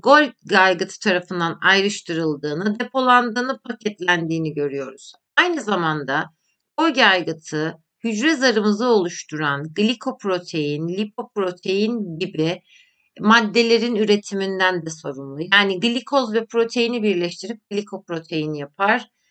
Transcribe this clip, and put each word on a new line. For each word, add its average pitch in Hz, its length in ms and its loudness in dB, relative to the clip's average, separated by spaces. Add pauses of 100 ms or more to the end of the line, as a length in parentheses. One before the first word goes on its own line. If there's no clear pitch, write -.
Golgi 254 540 4
aygıtı 190 420 2
tarafından 175 640 -2
ayrıştırıldığını, 175 1160 0
depolandığını, 247 800 0 (100)
paketlendiğini 165 840 -2
görüyoruz. 139 600 -8 (240)
Aynı 330 240 2
zamanda 156 640 -2 (520)
Golgi 277 280 2
aygıtı 160 720 0 (260)
hücre 233 320 0
zarımızı 220 520 2
oluşturan 156 840 -2
glikoprotein, 180 1120 -2
lipoprotein 196 1300 -4
gibi 170 420 -2 (580)
maddelerin 226 760 4
üretiminden 190 920 0
de 160 40 -6
sorumlu. 139 500 -10 (140)
Yani 196 260 4
glikoz 240 540 0
ve 220 120 0
proteini 233 580 0
birleştirip 190 640 -4
glikoprotein 170 840 -6
yapar. 196 560 -2 (220)